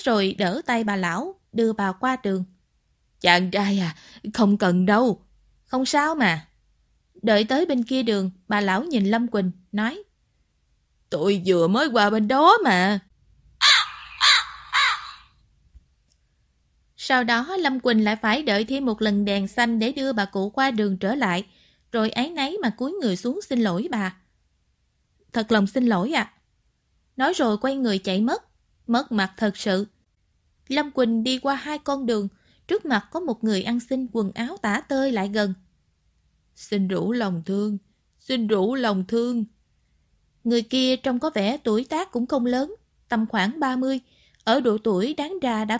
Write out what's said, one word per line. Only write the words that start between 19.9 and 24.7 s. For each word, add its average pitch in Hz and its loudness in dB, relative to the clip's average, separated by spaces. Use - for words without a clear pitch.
đưa 269 -4
bà 208 0
cụ 196 -4
qua 269 0
đường 208 0
trở 196 -2
lại, 196 -2
rồi 220 0
áy 269 -4
náy 320 -4
mà 254 0
cúi 262 -4
người 277 -2
xuống 262 -4
xin 262 -2
lỗi 214 0
bà. 196 -4